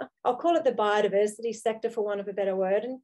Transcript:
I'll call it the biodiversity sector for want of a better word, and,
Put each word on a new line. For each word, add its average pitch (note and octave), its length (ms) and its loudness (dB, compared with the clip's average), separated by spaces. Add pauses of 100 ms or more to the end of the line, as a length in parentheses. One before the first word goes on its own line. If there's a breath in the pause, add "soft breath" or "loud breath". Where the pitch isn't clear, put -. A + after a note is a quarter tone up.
(240)
I'll B3 120 2
call E4+ 200 2
it D4+ 60 2
the B3+ 100 2
biodiversity G#3 840 2
sector A3 360 -4
for A3+ 140 -4
want G3+ 160 -4
of G3+ 80 -8
a G3+ 60 -8
better G3 200 0
word, F#3+ 300 0
and, C4 200 -8